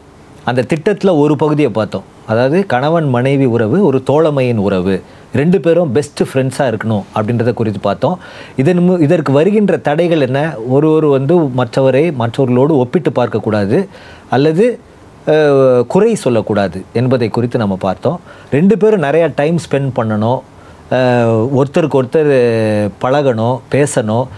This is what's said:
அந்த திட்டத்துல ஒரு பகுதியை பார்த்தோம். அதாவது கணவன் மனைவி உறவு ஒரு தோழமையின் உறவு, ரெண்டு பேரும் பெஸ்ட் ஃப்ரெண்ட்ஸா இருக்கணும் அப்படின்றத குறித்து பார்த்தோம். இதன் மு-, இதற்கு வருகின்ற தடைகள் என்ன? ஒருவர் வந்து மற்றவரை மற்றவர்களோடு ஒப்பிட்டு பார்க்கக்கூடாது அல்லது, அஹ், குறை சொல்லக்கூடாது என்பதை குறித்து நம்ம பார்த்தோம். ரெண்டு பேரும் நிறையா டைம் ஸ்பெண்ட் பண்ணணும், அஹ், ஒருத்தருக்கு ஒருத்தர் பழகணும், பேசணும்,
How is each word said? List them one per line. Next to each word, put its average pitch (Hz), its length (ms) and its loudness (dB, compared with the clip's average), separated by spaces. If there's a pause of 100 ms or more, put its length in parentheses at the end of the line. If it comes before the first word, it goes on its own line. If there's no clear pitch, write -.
(440)
அந்த 123 200 -2 (100)
திட்டத்துல 185 440 0
ஒரு 151 180 2
பகுதியை 147 340 0
பார்த்தோம். 98 320 -4 (240)
அதாவது 135 400 0
கணவன் 147 420 0
மனைவி 135 360 0
உறவு 117 400 0
ஒரு 131 220 0
தோழமையின் 135 500 0
உறவு, 95 460 -2 (320)
ரெண்டு 175 260 2
பேரும் 175 320 0
பெஸ்ட் 147 300 -2
ஃப்ரெண்ட்ஸா 135 480 -2
இருக்கணும் 107 320 -2 (120)
அப்படின்றத 113 400 -2
குறித்து 107 260 -4
பார்த்தோம். 131 380 -2 (380)
இதன் 175 340 2
மு-, 180 100 0
இதற்கு 147 320 0
வருகின்ற 190 440 2
தடைகள் 160 440 0
என்ன? 139 340 -2 (140)
ஒருவர் 156 360 2
வந்து 143 340 2
மற்றவரை 135 760 0
மற்றவர்களோடு 123 640 0
ஒப்பிட்டு 135 340 -2
பார்க்கக்கூடாது 113 760 -2 (420)
அல்லது, 160 480 0 (480)
அஹ், 135 600 2
குறை 214 280 2
சொல்லக்கூடாது 101 800 -2
என்பதை 120 360 0
குறித்து 120 300 -2
நம்ம 98 180 -2
பார்த்தோம். 101 440 -4 (320)
ரெண்டு 185 260 2
பேரும் 214 240 2
நிறையா 151 340 2
டைம் 156 220 0 (120)
ஸ்பெண்ட் 139 260 -2
பண்ணணும், 113 440 -2 (500)
அஹ், 123 680 2
ஒருத்தருக்கு 139 460 0
ஒருத்தர் 147 340 0 (680)
பழகணும், 127 580 0 (100)
பேசணும், 127 560 0 (120)